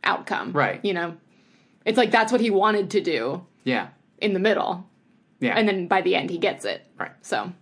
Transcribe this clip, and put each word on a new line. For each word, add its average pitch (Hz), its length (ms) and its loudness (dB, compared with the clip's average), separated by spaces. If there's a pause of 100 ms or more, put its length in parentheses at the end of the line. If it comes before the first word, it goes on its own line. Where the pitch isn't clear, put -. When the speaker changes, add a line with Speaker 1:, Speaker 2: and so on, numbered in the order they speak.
Speaker 1:
outcome. - 480 -2
Speaker 2:
Right. 123 320 0
Speaker 1:
You 202 80 0
know? 170 240 -4 (680)
It's 226 140 0
like, 226 120 4
that's 226 220 4
what 233 80 2
he 226 100 2
wanted 202 400 2
to 208 100 0
do 151 460 -2 (180)
Speaker 2:
Yeah. 117 240 -2 (320)
Speaker 1:
in 208 120 0
the 185 80 0
middle. 190 460 0 (540)
Speaker 2:
Yeah. 240 160 0
Speaker 1:
And 220 120 4
then 190 180 -2
by 190 160 2
the 180 140 2
end, 175 140 -2
he 170 80 -6
gets 175 260 -2
it. - 200 -6 (140)
Speaker 2:
Right. - 140 -8 (100)
Speaker 1:
So. 120 400 -6